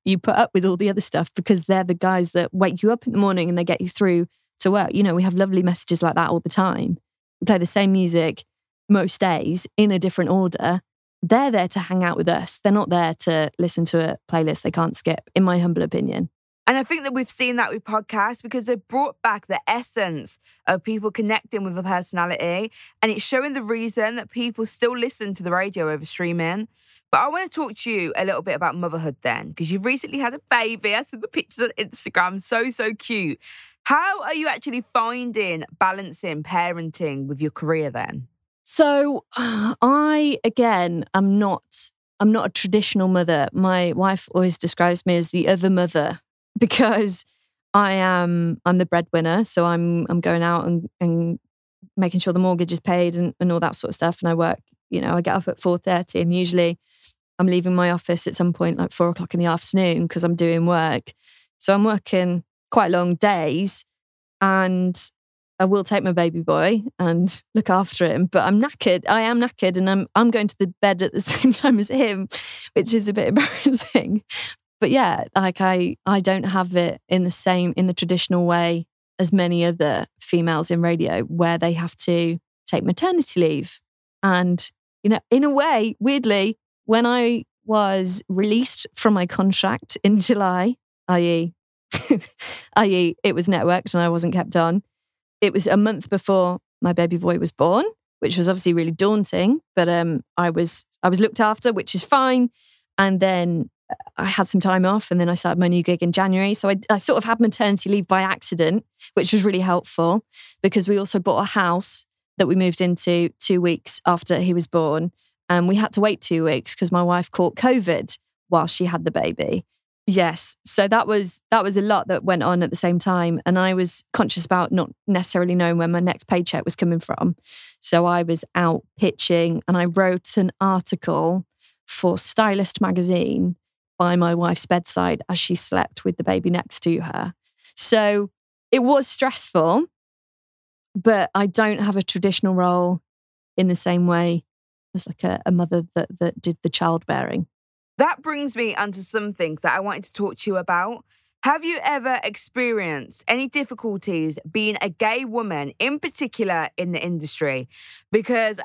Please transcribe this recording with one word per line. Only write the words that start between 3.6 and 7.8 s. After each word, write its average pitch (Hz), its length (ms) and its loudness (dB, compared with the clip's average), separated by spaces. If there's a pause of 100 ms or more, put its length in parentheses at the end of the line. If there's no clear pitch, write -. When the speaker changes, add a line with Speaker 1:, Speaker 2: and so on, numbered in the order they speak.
Speaker 1:
get 170 160 -2
you 180 80 -4
through 175 380 2 (340)
to 185 100 2
work? 196 240 0
You 202 80 2
know, 185 120 2
we 180 80 2
have 185 120 0
lovely 190 280 2
messages 175 400 0
like 165 120 2
that 170 160 0
all 170 100 0
the - 80 -6
time. 185 500 0 (420)
We 185 60 -8
play 202 120 4
the 175 80 0
same 196 260 2